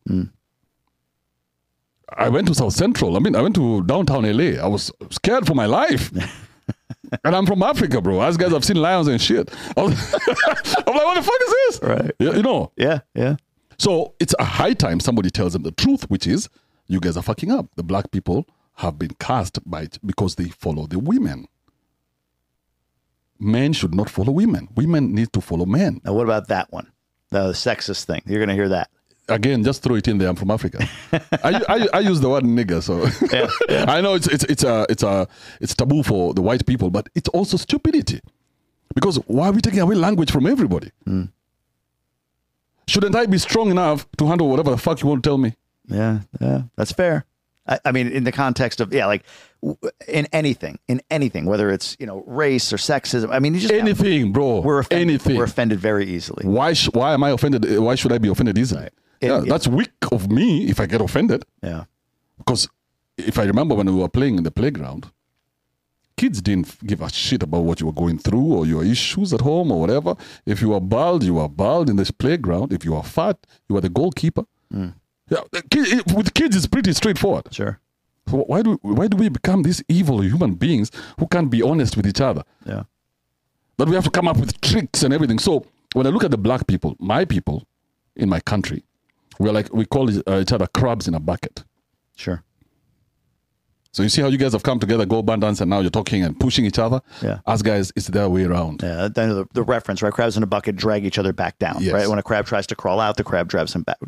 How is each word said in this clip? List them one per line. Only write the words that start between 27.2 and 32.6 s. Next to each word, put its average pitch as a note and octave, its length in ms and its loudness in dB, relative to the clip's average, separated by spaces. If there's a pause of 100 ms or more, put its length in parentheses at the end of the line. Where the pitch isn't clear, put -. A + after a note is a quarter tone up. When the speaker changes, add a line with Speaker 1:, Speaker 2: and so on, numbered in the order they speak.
Speaker 1:
The F#2+ 220 0
sexist - 520 -4
thing. D#2+ 220 -4
You're G#2 140 -2
gonna G2+ 140 0
hear G2+ 140 2
that. F2+ 220 0 (400)
Speaker 2:
Again, A2+ 320 2
just C3 200 0
throw B2+ 140 2
it G#2+ 120 0
in G#2+ 80 2
there. F#2 140 2
I'm F2 60 -2
from G2 140 -2
Africa. - 380 -2 (240)
Speaker 1:
<laughs> - 0 - (320)
Speaker 2:
I, G3+ 240 2
I, G#3 240 2
I F#3 80 2
use F#3+ 180 2
the C3 120 2
word C3+ 140 2
nigger, A2 380 0